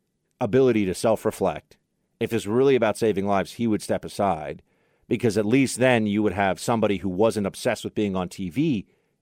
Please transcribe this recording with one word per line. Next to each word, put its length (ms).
ability 440
to 80
self-reflect, 840
if 140
it's 120
really 300
about 220
saving 280
lives, 280
he 120
would 160
step 220
aside, 580
because 300
at 80
least 340
then 280
you 140
would 120
have 260
somebody 380
who 120
wasn't 380
obsessed 360
with 120
being 200
on 140
T 200
V 360